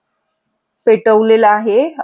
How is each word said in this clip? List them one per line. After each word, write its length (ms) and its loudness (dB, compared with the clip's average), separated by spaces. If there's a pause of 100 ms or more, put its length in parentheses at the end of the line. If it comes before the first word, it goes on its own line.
(840)
पेटवलेला 640 2
आहे. 540 -2